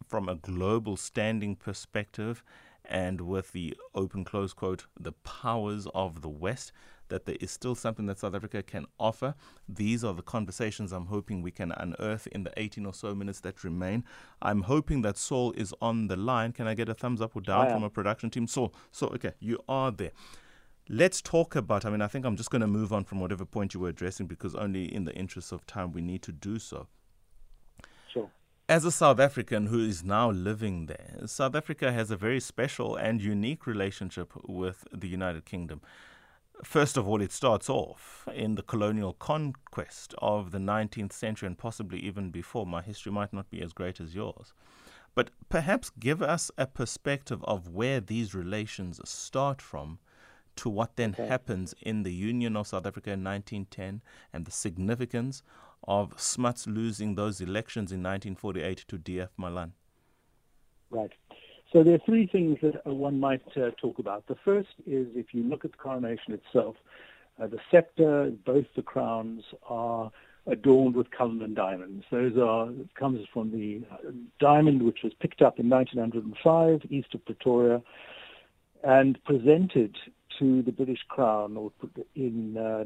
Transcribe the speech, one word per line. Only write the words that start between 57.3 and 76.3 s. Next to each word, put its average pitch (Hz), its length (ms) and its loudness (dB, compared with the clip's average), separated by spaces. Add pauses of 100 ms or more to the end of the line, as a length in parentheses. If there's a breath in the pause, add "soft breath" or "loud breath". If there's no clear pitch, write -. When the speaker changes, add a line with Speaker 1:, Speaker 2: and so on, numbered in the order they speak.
Speaker 1:
elections 98 500 -4
in 92 100 -6
nineteen 95 340 -4
forty-eight 92 520 -6
to 101 100 -10
D 90 220 -6
F 90 180 -6
Malan? 87 360 -6 (1160)
Speaker 2:
Right. 110 220 -4 (600 loud breath)
So 165 120 10
there 170 120 10
are 165 100 0
three 220 220 6
things 165 340 2
that, 151 240 0
uh, 143 80 -2
one 139 260 0
might, 135 220 2 (160)
uh, 123 140 2 (100)
talk 120 160 -2
about. 104 300 -6
The - 80 -4 (100)
first 202 240 2 (160)
is, 131 300 0
if 117 180 -6
you 120 80 0
look 135 240 -2
at 151 60 -6
the - 60 -20
coronation 120 560 -6
itself, 104 420 0 (680 loud breath)
uh, 110 60 -4
the 110 100 -8 (140)
scepter, 151 600 6 (140)
both 135 300 4
the 127 80 -2
crowns, 113 600 -4 (240)
are 117 440 -4 (340 soft breath)
adorned 131 500 8
with 123 140 2
Cullinan 113 460 0
diamonds. 95 560 -2
Those 123 260 2
are, 113 320 4
it 131 240 -10
comes 131 400 -2
from 110 180 -2
the, 107 300 -4 (100)
uh, - 200 -12 (280)
diamond 147 440 10
which 113 180 4
was 110 140 -2
picked - 260 0
up 131 180 8
in 117 80 4
nineteen 127 320 4
hundred 117 260 -2
and 107 180 -8